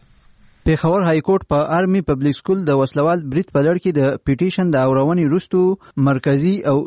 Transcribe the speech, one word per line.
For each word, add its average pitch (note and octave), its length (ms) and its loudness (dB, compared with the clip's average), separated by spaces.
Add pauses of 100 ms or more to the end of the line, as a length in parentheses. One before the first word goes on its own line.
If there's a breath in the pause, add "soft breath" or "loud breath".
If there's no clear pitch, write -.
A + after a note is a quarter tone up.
(680)
پېښور E3 400 0
های D#3+ 200 2
کورټ F#3+ 240 0
په D3 60 0 (180)
آرمي F#3+ 320 0
پبلک C#3 300 0
سکول F#3+ 320 -2
د C#3 100 2
وسلوال D3 400 0 (120)
برید E3+ 240 -4
په C#3+ 100 2
لړ E3+ 180 2
کې F#3 140 -2
د C#3+ 40 2 (260)
پیټیشن F3+ 440 0
د C3+ 160 2
اورونې C#3+ 400 2
وروسته F3+ 320 -2 (480 loud breath)
مرکزي C#3 480 0 (160)
او - 20 2 (140)